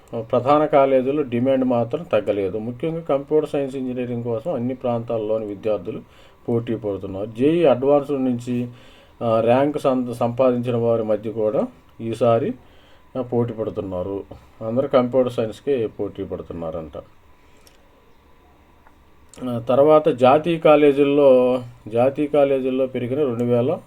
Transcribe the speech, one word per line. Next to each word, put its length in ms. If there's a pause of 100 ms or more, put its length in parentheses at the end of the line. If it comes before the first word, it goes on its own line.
(160)
ప్రధాన 500
కాలేజీల్లో 580
డిమాండ్ 420
మాత్రం 380
తగ్గలేదు. 540
ముఖ్యంగా 420
కంప్యూటర్ 500
సైన్స్ 260
ఇంజనీరింగ్ 480
కోసం 300
అన్ని 220
ప్రాంతాల్లోని 720
విద్యార్థులు 560 (480)
పోటీ 260
పడుతున్నారు. 500
జేఈ 380
అడ్వాన్స్డ్ 640
నుంచి, 420 (560)
ఆ, 160
ర్యాంక్ 400
సం-, 320
సంపాదించిన 640
వారి 280
మధ్య 280
కూడా 360 (340)
ఈసారి, 520 (640)
ఆ, 40
పోటీ 320
పడుతున్నారు. 720 (440)
అందరూ 200
కంప్యూటర్ 460
సైన్స్కే 540
పోటీ 360
పడుతున్నారంట. 720 (2500)
ఆ, 100
తర్వాత 500
జాతీయ 480
కాలేజీల్లో, 1040 (260)
జాతీయ 400
కాలేజీల్లో 600
పెరిగిన 360
రెండు 200
వేల 440